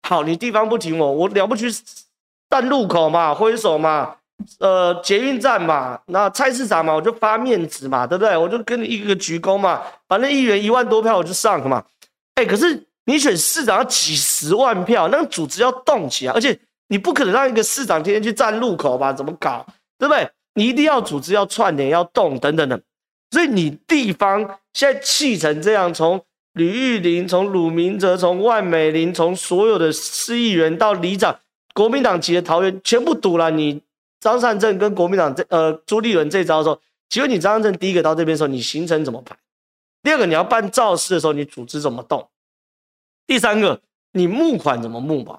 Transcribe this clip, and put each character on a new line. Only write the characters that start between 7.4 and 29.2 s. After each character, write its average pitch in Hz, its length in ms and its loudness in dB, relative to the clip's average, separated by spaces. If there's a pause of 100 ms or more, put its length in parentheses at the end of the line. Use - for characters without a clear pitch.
子 135 200 -12
嘛， 123 180 0
对 170 100 -2
不 196 80 0
对？ 196 120 4
我 170 120 2
就 214 140 -4
跟 233 180 -4
你 220 60 -6
一 214 180 -6
个 202 120 0
鞠 170 220 -6
躬 190 200 0
嘛， 180 240 0 (260)
反 196 120 2
正 277 100 0
议 277 120 2
员 208 200 2
一 214 80 0
万 247 180 2
多 220 140 2
票 226 140 2
我 175 80 0
就 175 80 -8
上 175 360 0
嘛。 120 160 -2 (520)
哎， 233 100 2
可 202 100 0
是 302 300 0 (180)
你 277 140 0
选 254 180 2
市 - 280 -2
长 208 140 2
要 254 60 2
几 160 320 -2
十 147 380 -2
万 220 300 0
票， 185 240 2
那 262 100 2
个 330 80 0
组 156 200 -6
织 156 140 -10
要 - 120 4
动 247 360 -2
起 - 180 -6
来， 127 60 -2
而 233 80 2
且 240 160 0 (320)
你 202 100 -2
不 320 140 0
可 277 120 0
能 185 80 0
让 262 160 2
一 247 40 -2
个 220 100 0
市 269 220 -4
长 165 180 0
天 202 120 0
天 214 80 0
去 220 100 -2
站 214 280 0
路 226 160 -2
口 127 200 0
吧？ 135 160 0
怎 135 120 -8
么 151 160 -6
搞？ 127 260 -4 (320)
对 277 100 -2
不 294 60 4
对？ 190 140 0 (260)
你 208 120 2
一 254 60 0
定 285 120 2
要 294 160 2
组 147 180 -6
织 151 140 -4
要 202 140 2
串 190 300 -2
联， 139 120 0
要 170 160 2
动 160 340 0
等 143 160 0
等 151 140 0
的。 120 120 -2 (500)
所 330 120 2
以 330 40 2
你 180 240 0 (180)
地 262 240 2
方 202 460 -2 (140)
现 277 200 2
在 277 80 -4
气 262 380 -2
成 151 240 -2
这 208 100 2
样， 180 220 2
从 175 260 0 (340)
吕 170 120 0
玉 240 320 0
玲、 175 300 -2
从 180 180 0
鲁 180 240 0
明 175 260 -2
哲、 185 200 2
从 180 260 0
万 220 220 2
美 160 260 2
玲、 165 240 0
从 175 220 0